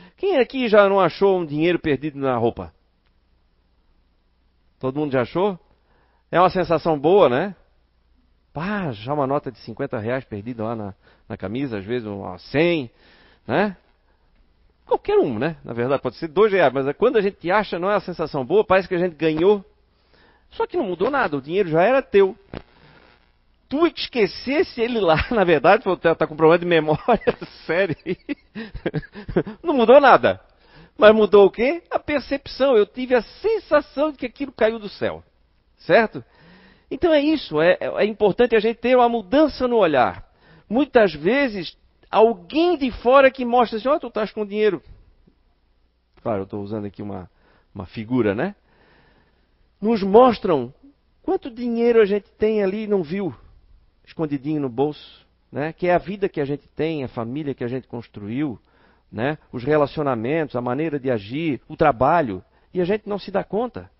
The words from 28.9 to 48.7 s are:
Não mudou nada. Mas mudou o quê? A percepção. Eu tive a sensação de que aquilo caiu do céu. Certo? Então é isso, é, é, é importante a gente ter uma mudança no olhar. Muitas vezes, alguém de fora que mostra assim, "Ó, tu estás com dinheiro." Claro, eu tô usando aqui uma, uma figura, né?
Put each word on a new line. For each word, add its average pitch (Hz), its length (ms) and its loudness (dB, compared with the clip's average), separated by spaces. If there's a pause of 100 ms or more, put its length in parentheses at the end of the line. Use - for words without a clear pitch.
Não 330 100 -2
mudou 247 260 8
nada. 123 400 6 (560)
Mas 214 200 8
mudou 208 320 6
o 185 40 2
quê? 285 380 -2
A - 80 -4
percepção. 277 800 -2
Eu 208 80 4
tive 254 300 -4
a 220 80 2
sensação 311 880 -2
de 277 80 -14
que 262 80 -8
aquilo 262 240 -10
caiu 226 260 0
do 208 100 -14
céu. 85 360 -8 (520)
Certo? 185 480 0 (680)
Então 320 200 0
é 302 80 6
isso, 285 400 -2
é, 165 200 4
é, - 80 -6
é - 180 -2
importante 214 500 0
a 226 40 4
gente 220 180 -2
ter 254 180 0
uma 247 140 4
mudança 247 580 0
no 240 100 0
olhar. 127 460 2 (460)
Muitas 226 460 2
vezes, 208 600 -2 (360)
alguém 233 640 2
de 262 140 -4
fora 262 400 4
que 254 120 -8
mostra 233 360 0
assim, 208 80 -6
"Ó, 294 100 0
tu - 80 -8
estás 214 260 -6
com 214 140 -8
dinheiro." 202 380 -2 (1400)
Claro, 104 220 -4
eu - 20 -10
tô 104 140 -10
usando 104 260 -8
aqui 101 160 -12
uma, 98 260 -12 (460)
uma 95 140 -12
figura, 110 480 -2
né? 170 180 -4 (1300)